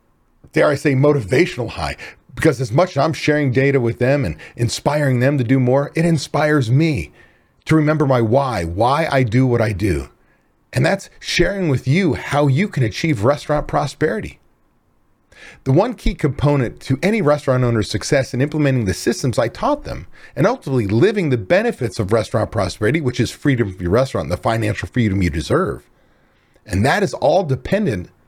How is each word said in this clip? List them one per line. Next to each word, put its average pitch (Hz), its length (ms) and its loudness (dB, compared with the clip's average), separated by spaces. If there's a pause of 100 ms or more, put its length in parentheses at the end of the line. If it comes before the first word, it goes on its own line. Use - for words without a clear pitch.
(540)
dare 151 160 4
I 143 60 0
say, 139 180 0
motivational 131 800 2
high. 73 260 -6 (360)
Because 151 280 0
as 113 100 -6
much 165 200 2
as - 60 -6
I'm 147 160 2
sharing 147 380 0
data 135 300 2
with 117 180 -2
them 135 240 0
and 82 140 -6 (180)
inspiring 135 640 0
them 143 180 2
to 131 60 0
do 135 160 2
more, 131 340 2
it 160 120 0
inspires 151 680 0
me 139 400 2 (540)
to 156 100 2
remember 151 300 2
my 127 160 2
why, 117 420 0
why 120 480 0
I 135 120 2
do 123 220 2
what 120 160 2
I 107 120 0
do. 87 360 -2 (640)
And 131 140 0
that's 196 240 -2 (100)
sharing 180 480 -2
with 131 200 -2
you 160 260 2
how 143 340 0
you 143 220 2
can 135 140 -2
achieve 113 420 -2
restaurant 143 420 0
prosperity. 151 720 -4 (1200)
The 135 80 0
one 208 220 4
key - 200 -4
component 139 680 -2
to - 200 -2
any 208 200 0
restaurant 143 420 2
owner's 117 260 0
success 131 440 -2
in 123 80 0
implementing 139 440 0
the 92 80 0
systems - 460 -2
I 120 80 2
taught 285 360 -2
them - 240 -12 (280)
and 156 120 2
ultimately 135 400 -2
living 165 420 2
the 127 80 0
benefits 170 640 -2
of 95 120 -2
restaurant 107 400 -2
prosperity, 107 500 -2
which 127 180 -4
is 117 120 0
freedom 117 400 0
from 90 100 -12
your 85 100 0
restaurant 113 340 0
and 71 60 -6
the - 60 -4
financial 113 500 -2
freedom 101 340 0
you 90 80 2
deserve. 78 600 -4 (760)
And 101 200 0
that 185 180 2
is 147 100 -2
all 165 300 2
dependent 135 680 -2 (180)